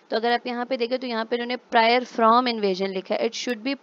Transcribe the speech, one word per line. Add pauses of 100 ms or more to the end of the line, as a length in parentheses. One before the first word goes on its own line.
तो
अगर
आप
यहाँ
पे
देखें
तो
यहाँ
पे
उन्होंने
prior
from
invasion
लिखा
है,
it
should
be